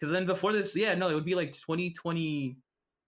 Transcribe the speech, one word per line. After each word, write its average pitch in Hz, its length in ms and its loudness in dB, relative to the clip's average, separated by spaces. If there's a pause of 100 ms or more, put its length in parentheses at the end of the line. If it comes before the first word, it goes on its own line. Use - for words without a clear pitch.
'cause 151 100 -2
then 185 160 2
before 190 260 2
this, 208 240 0
yeah, 202 180 2
no, 180 140 2
it 160 60 2
would 156 100 0
be, 175 100 0
like, 156 240 -2
twenty 175 320 -2
twenty, 156 680 -2 (500)